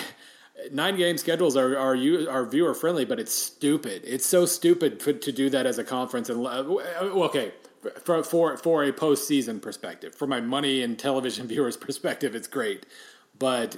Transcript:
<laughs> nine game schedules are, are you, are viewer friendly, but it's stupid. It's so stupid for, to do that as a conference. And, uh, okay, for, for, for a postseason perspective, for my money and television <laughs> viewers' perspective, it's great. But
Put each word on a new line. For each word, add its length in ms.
<laughs> 380
nine 260
game 200
schedules 400
are, 220
are 160
you, 340
are 160
viewer 300
friendly, 320
but 120
it's 160
stupid. 720
It's 220
so 180
stupid 560
for, 140
to 180
do 180
that 160
as 120
a 60
conference. 440
And, 180
uh, 180
okay, 520
for, 200
for, 360
for 260
a 80
postseason 720
perspective, 520
for 120
my 160
money 400
and 160
television 480
<laughs> 80
viewers' 240
perspective, 560
it's 140
great. 360
But 400